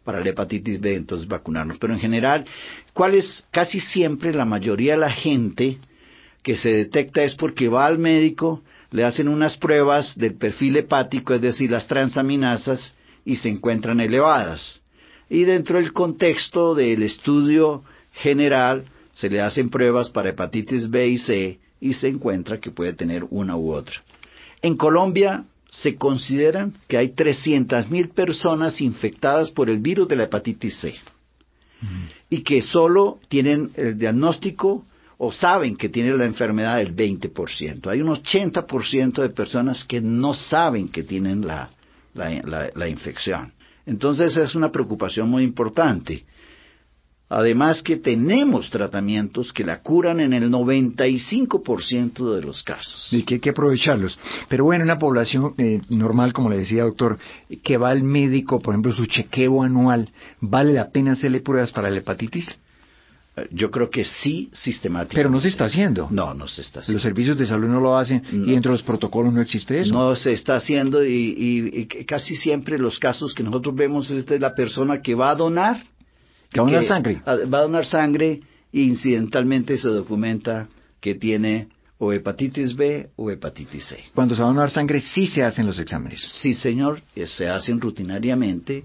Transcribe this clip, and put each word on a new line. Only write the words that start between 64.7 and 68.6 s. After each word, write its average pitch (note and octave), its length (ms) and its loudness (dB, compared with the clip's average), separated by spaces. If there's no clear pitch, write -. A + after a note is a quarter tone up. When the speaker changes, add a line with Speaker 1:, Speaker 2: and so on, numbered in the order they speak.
Speaker 2:
Pero D3 140 4
no C3 100 2
se D#3 80 2
está F#3 160 -2
haciendo. A#2 480 0
Speaker 1:
No, F2+ 200 -2
no C#2+ 140 -12
se - 140 -12
está - 180 -14
haciendo. G#2+ 200 -2
Speaker 2:
Los G2 40 -6
servicios A#2+ 340 0
de C3+ 100 0
salud A2 200 0
no B2 140 2
lo C3 180 4
hacen B2+ 320 0
Speaker 1:
No. G2+ 160 -2
Speaker 2:
y B2 60 4
dentro B2+ 180 4